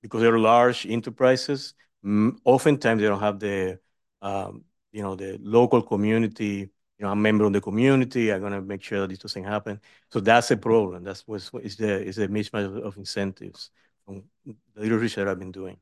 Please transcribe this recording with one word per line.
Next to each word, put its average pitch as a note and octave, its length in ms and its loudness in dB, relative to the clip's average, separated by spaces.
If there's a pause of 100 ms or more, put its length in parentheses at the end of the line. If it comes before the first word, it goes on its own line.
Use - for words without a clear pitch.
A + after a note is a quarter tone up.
because A2+ 200 -4
they're A#2 180 6
large A#2+ 480 4
enterprises. B2+ 880 0 (280)
M-, G#2 420 0
oftentimes, B2+ 560 4
they G#2+ 60 2
don't G2 120 0
have G2+ 200 -2
the, F#2+ 400 -4 (420)
um, G2 420 -8 (280)
you G#2+ 100 -10
know, F#2+ 140 -6
the F#2+ 260 -10
local A#2 400 4
community, G#2 880 0 (280)
you G#2 80 -10
know, G2 60 -2
a G#2 40 -2
member G#2+ 300 4
of G2 80 2
the G2+ 80 2
community A#2+ 680 2
are F#2+ 80 -2
gonna G2+ 220 -6
make G2 220 -10
sure G2+ 180 -4
that F#2+ 80 -4
this F#2+ 100 -12
doesn't G2 240 -12
happen. G#2 360 -6 (320)
So A#2+ 80 -4
that's A2+ 320 4
a A2+ 60 4
problem. G#2 460 0
That's F#2+ 240 -12
what's, G#2 260 -12
what B2 100 -12
is G2+ 140 -12
the, G#2 260 0
is F#2+ 140 -8
a G#2 100 -2
mismatch G#2 380 -4
of, G2 120 -8
of G2+ 200 -10
incentives G2 720 -8 (360)
from G2 180 -18 (220)
the G#2+ 100 -18 (200)
little A2 220 0
research G#2 300 -2
I've F#2+ 120 -4
been F#2 120 -14
doing. F#2+ 300 -14